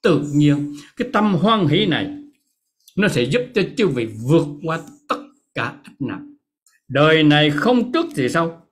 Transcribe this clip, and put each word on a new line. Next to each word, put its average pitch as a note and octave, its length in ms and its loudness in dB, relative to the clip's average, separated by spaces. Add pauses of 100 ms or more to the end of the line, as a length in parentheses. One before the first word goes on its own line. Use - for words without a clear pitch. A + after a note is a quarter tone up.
Tự D3+ 200 2 (120)
nhiên D3 400 2 (220)
cái A#3+ 160 -4
tâm G#3 220 2
hoan F#3 320 2
hỷ F#3 200 2
này A#2 240 -2 (840)
nó G3+ 120 2
sẽ C#3+ 140 0
giúp D#3+ 200 -2 (120)
cho G#3 80 2 (140)
chư G3+ 120 2
vị A#2+ 200 -4 (200)
vượt D3+ 180 4 (160)
qua D#3+ 180 -6 (280)
tất D3+ 100 -4 (360)
cả A#2+ 280 -6
ách - 180 -20
nạn. G2+ 340 -10 (540)
Đời D#3 340 4
này D3+ 280 6
không A3+ 420 0
trước E4 220 0
thì B2 140 -2
sau E3 440 -4